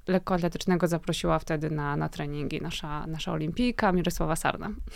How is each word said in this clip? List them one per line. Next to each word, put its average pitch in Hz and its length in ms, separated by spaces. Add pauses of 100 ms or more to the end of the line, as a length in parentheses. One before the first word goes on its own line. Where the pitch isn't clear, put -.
lekkoatletycznego 180 800
zaprosiła 165 500
wtedy 156 320
na, 147 260
na 156 120
treningi. 147 540
Nasza, 151 440
nasza 160 260
olimpijka 185 600
Mirosława 165 440
Sarna. - 340 (240)